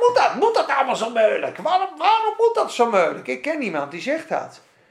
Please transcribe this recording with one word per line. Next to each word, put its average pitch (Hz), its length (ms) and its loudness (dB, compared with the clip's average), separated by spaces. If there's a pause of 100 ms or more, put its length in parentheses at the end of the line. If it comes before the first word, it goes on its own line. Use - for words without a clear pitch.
moet 480 80 2
dat? 247 180 2
Moet 415 200 2
dat 359 220 0
allemaal 254 200 0
zo 220 140 -4
moeilijk? 214 460 2
Waarom, 359 320 0 (100)
waarom 427 380 2
moet 453 180 4
dat - 180 0
zo 240 180 2
moeilijk? 180 360 0
Ik 127 160 -6
ken 311 160 -4
niemand 156 320 -4
die 170 100 -12
zegt 311 280 -6
dat. - 320 -6 (300)